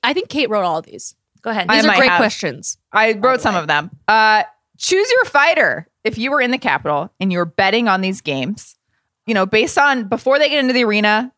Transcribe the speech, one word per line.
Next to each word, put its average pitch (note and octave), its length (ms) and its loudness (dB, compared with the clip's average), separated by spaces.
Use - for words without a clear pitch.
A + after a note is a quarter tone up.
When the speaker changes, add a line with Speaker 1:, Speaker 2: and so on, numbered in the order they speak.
Speaker 1:
I C4 80 0
think F#4 160 -4
Kate C4+ 200 -2
wrote G#3 140 0
all E3 200 -2
these. - 340 -16
Speaker 2:
Go A3+ 80 -8
ahead. G3+ 180 -4
Speaker 3:
I A3 60 2
Speaker 1:
These A3 100 4
are D#4 40 4
Speaker 3:
might D4+ 100 4
Speaker 1:
great C4 120 4
Speaker 3:
have. F3 100 4
Speaker 1:
questions. - 580 -4
Speaker 3:
I A3 220 2
Speaker 1:
By G#3+ 140 0
Speaker 3:
wrote C4 100 2
Speaker 1:
the B3+ 40 -8
Speaker 3:
some G#3 140 0
Speaker 1:
way. F3 60 0
Speaker 3:
of D3+ 40 -8
them. D3+ 240 0
Uh, G#3+ 380 4
choose G4+ 340 -2
your B4+ 140 2
fighter. C#4 640 0
If G#3+ 120 -4
you A#3+ 140 -4
were C#4+ 100 0
in B3 120 0
the C4 60 -2
Capitol D3 600 -2
and F#3+ 140 -2
you F3 60 -2
were F3 60 0
betting G3+ 440 0
on F#3 140 2
these F#3+ 180 -4
games, D3 560 -8
you A3+ 80 -2
know, F#3+ 120 2
based A3 320 0
on, C4+ 260 2
before A#3+ 340 -2
they D4+ 100 4
get D4 120 0
into B3+ 140 0
the B3 100 2
arena, G#3+ 540 0